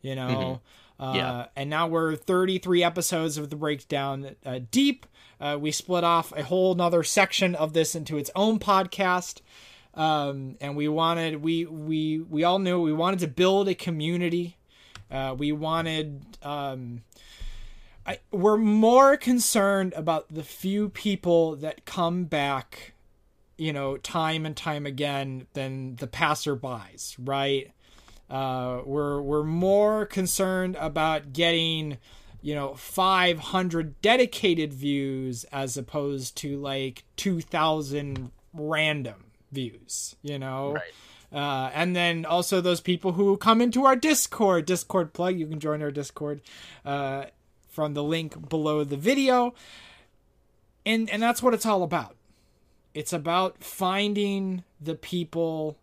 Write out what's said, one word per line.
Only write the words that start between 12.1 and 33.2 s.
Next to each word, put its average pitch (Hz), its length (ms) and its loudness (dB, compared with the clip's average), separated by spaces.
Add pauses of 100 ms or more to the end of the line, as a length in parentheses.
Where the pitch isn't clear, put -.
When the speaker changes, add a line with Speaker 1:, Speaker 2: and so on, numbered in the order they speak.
Speaker 1:
we 160 240 -2
all 180 140 4
knew 180 220 2
we 156 140 2
wanted 180 240 0
to 170 100 -2
build 190 400 4
a 185 60 0
community. 170 840 -2 (540)
Uh, 135 260 -4
we 147 160 -2
wanted, 156 720 -2 (180)
um, 135 600 -8 (1040)
I, 180 120 -8 (120)
we're 208 260 4
more 226 600 8
concerned 196 760 2
about 156 380 -2
the 156 100 -8
few 202 460 -4
people 170 680 2
that 151 280 -10
come 180 400 -2
back, 139 680 -4 (640)
you 156 160 -2
know, 139 240 -4
time 160 480 -2
and 151 100 -6
time 147 300 -4
again 139 680 -4
than 131 440 -8
the 131 100 -10
passerbys, 135 1160 -4
right? 139 480 -2 (580)
Uh, 127 560 -4
we're, 143 360 -2
we're 147 240 0
more 202 600 4
concerned 185 760 -2
about 156 520 -2
getting, 165 640 0 (460)
you 147 140 -4
know, 139 180 -4
five 180 640 2